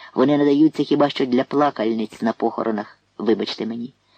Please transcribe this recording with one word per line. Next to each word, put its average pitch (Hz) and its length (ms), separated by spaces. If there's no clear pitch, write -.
Вони 143 220
надаються 143 460
хіба 143 260
що 139 160
для 123 180
плакальниць 113 800
на 113 120
похоронах, 110 640
вибачте 104 480
мені. 117 280